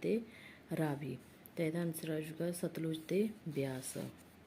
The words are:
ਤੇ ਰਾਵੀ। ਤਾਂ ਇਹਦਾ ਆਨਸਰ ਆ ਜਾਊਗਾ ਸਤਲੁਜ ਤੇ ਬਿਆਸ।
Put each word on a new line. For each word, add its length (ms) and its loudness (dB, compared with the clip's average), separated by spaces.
ਤੇ 180 6
ਰਾਵੀ। 400 2
ਤਾਂ 80 2
ਇਹਦਾ 160 2
ਆਨਸਰ 300 0
ਆ 100 2
ਜਾਊਗਾ 320 0
ਸਤਲੁਜ 460 0
ਤੇ 300 4
ਬਿਆਸ। 500 0